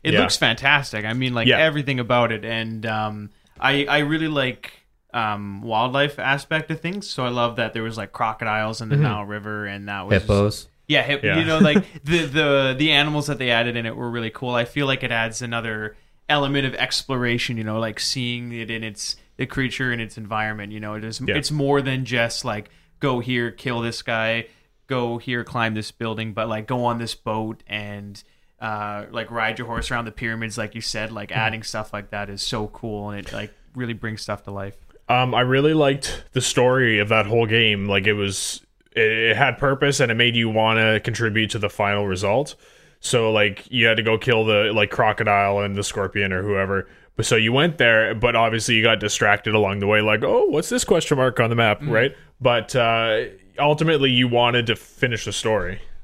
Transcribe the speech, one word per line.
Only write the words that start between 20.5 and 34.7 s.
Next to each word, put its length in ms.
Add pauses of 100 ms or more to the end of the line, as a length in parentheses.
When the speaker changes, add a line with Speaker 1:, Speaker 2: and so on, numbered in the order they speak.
Speaker 1:
you 80
know, 140
it 100
is, 200
Speaker 2:
Yeah. 120
Speaker 1:
it's 140
more 320
than 220
just, 400
like, 260 (300)
go 200
here, 300
kill 300
this 220
guy, 440 (400)
go 320
here, 240
climb 320
this 160
building, 420
but, 160
like, 180
go 180
on 140
this 160
boat 520
and, 560 (380)
uh, 500
like, 200
ride 280
your 100
horse 220
around 140
the 80
pyramids, 460
like 160
you 80
said, 300
like, 180
Speaker 2:
Mm-hmm. 100
Speaker 1:
adding 220
stuff 320
like 160
that 180
is 140
so 260
cool, 420
and 160
it, 60
like, 200 (220)
really 200
brings 260
stuff 240
to 60
life. 240 (360)